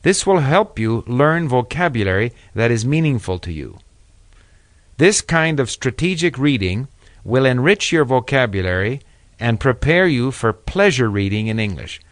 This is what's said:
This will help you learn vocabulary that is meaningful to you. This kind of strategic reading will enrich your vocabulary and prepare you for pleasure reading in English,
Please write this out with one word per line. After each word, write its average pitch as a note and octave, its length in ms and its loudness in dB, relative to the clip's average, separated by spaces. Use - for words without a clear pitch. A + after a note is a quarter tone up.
This F#3+ 240 0
will G3 140 4
help D#3 400 0
you A2 260 -2
learn D#3 420 0
vocabulary A#2+ 840 -2
that A#2 160 0
is A2+ 120 0
meaningful C3+ 560 0
to E2+ 140 -10
you. B1+ 240 -12
This G3 240 4
kind D#3+ 380 0
of B2+ 100 0
strategic D#3+ 720 -2
reading B2 480 0
will B2+ 220 2
enrich C3 460 2
your D#3 140 2
vocabulary A#2 960 0
and A#2 160 0
prepare D3+ 480 2
you C3 260 0
for A2+ 200 -2
pleasure C3 580 0
reading G2+ 380 -2
in A2 120 -2
English, F#2 420 -6